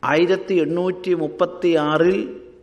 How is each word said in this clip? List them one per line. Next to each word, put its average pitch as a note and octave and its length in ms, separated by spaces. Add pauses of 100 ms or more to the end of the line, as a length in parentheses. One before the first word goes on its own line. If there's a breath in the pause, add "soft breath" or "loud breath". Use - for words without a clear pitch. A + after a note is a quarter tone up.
ആയിരത്തി F3 520 (100)
എണ്ണൂറ്റി F3+ 480 (100)
മുപ്പത്തിയാറിൽ E3 960 (440)